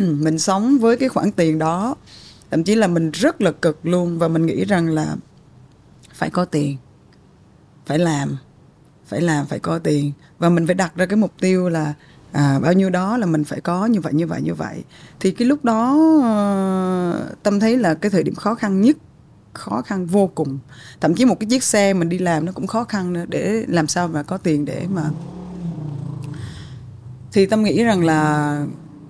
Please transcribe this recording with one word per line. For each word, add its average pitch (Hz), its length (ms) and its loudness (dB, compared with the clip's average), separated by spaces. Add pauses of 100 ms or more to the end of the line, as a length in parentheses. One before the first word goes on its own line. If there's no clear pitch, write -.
(200)
mình 160 200 0
sống 214 380 2
với 233 200 4
cái 262 120 0
khoản - 220 0
tiền 160 280 2
đó. 175 360 -2 (560)
Thậm 160 120 0
chí 202 120 2
là 220 120 4
mình 165 240 0
rất 233 300 0
là 175 100 2
cực 156 340 -2
luôn. 175 340 0
Và 170 80 2
mình 165 180 2
nghĩ 180 200 0
rằng 170 240 0
là 156 260 -2 (1000)
phải - 160 -4
có 175 160 0
tiền, 147 320 -2 (1080)
phải 147 140 0
làm, 143 380 0 (680)
phải 113 160 -4
làm, 156 240 0
phải 139 140 -6
có 165 200 -4
tiền. 147 320 0 (280)
Và 170 100 2
mình 165 180 2
phải 180 80 2
đặt 190 200 -4
ra 180 100 0
cái 196 120 0
mục 208 140 2 (100)
tiêu 185 280 2
là, 156 240 -2 (380)
à, 139 280 2
bao 156 140 2
nhiêu 190 160 4
đó 190 280 -2
là 220 80 -2
mình 156 180 0
phải - 180 -8
có 180 240 -2
như 220 160 2
vậy, 151 120 -6
như 160 140 0
vậy, 160 140 -6
như 165 120 -4
vậy. 156 300 -8 (360)
Thì 190 120 0
cái 240 160 0
lúc 294 180 2
đó, 233 320 2 (260)
ờ, 190 1200 0
Tâm 202 160 2
thấy 226 180 4
là 180 160 2
cái 202 160 -2
thời 185 140 2
điểm - 120 -2
khó 220 200 -2
khăn 196 260 0
nhất, 269 160 6 (560)
khó 214 280 -6
khăn 190 240 -4
vô 190 300 2
cùng. 139 240 -4 (420)
Thậm 165 140 2
chí 254 100 4
một 214 140 4
cái 214 100 -6
chiếc 254 140 2
xe 202 300 2
mình 170 160 0
đi 180 80 -2
làm 170 280 0
nó 180 60 -6
cũng 190 160 -8
khó 226 160 -2
khăn 185 300 -4
nữa, 175 160 -4
để 196 380 -2
làm 160 200 0
sao 175 200 -2
mà 151 160 -4
có 185 140 -6
tiền 147 280 0
để - 280 -8
mà. 160 100 -4 (2250)
Thì 196 120 4
Tâm 220 180 2
nghĩ 196 200 2
rằng 196 220 2
là, 151 460 2 (580)